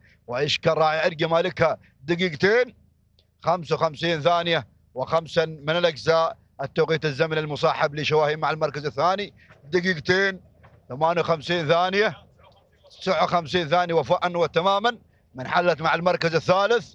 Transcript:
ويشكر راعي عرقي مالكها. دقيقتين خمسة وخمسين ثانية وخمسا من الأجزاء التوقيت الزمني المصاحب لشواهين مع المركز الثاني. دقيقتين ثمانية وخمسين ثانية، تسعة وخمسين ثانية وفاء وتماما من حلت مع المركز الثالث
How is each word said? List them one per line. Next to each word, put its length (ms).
ويشكر 500
راعي 220
عرقي 260
مالكها. 520
دقيقتين 800
خمسة 320
وخمسين 460
ثانية 460
وخمسا 520
من 240
الأجزاء 680
التوقيت 440
الزمني 340
المصاحب 560
لشواهين 440
مع 120
المركز 340
الثاني. 480
دقيقتين 760
ثمانية 320
وخمسين 460
ثانية، 500
تسعة 220
وخمسين 460
ثانية 240
وفاء 440
وتماما 600
من 120
حلت 340
مع 140
المركز 400
الثالث 600